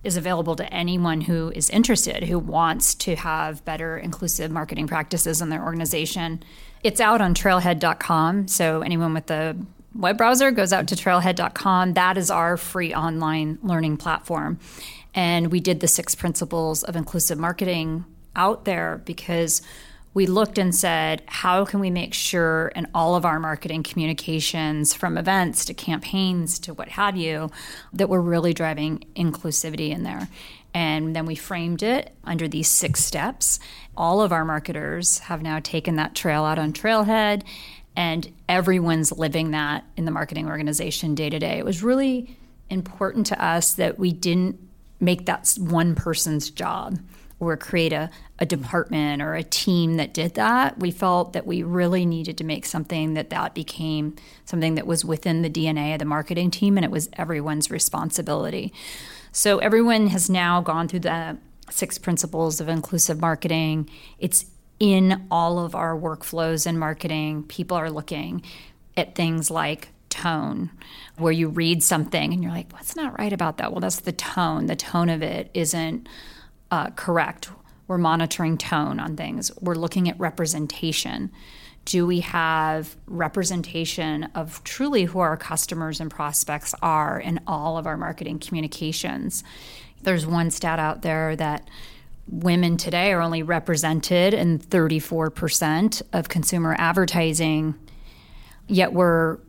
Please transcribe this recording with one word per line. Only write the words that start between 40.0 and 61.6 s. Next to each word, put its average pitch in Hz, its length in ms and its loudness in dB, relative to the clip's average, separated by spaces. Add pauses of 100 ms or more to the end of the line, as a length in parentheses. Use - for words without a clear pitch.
the 156 60 -2
marketing 156 380 -4
organization 151 640 -2
day 147 160 -2
to 156 80 -2
day. - 200 -2
It - 60 -4
was 170 180 -2
really 254 540 0 (340)
important 190 560 -2
to - 180 0
us 170 300 2
that 175 240 0
we 180 140 2
didn't 180 460 0 (420)
make 180 260 2
that - 140 0
s-, - 180 2
one 170 360 2
person's 156 560 -2
job 185 480 -4 (420)
or 165 160 0
create 165 360 2
a, 156 180 -2 (300)
a 165 60 4
department 147 760 0
or 156 120 -4
a 160 100 -4
team 170 520 2
that 151 160 -2
did 170 220 -2
that. 240 460 4
We 180 100 0
felt 175 440 2
that - 120 -4
we 175 160 -2
really 180 420 2
needed 165 340 -2
to 156 60 -6
make 156 220 -4
something 156 480 -2
that, - 160 -4
that - 240 -4
became 156 640 -4 (280)
something 160 300 0
that 156 140 -2
was 165 160 0
within 165 380 0
the 165 60 2
D 160 200 0
N 156 100 0
A 147 140 0
of 151 80 -2
the 151 40 -2
marketing 165 460 0
team, 202 260 4
and 180 80 4
it 156 60 0
was 160 220 -2
everyone's 156 580 -2
responsibility. - 1000 -2 (580)
So - 280 4
everyone 220 500 6
has 180 200 2
now 180 320 4
gone 170 280 0
through 180 120 -2
the 165 380 -2 (320)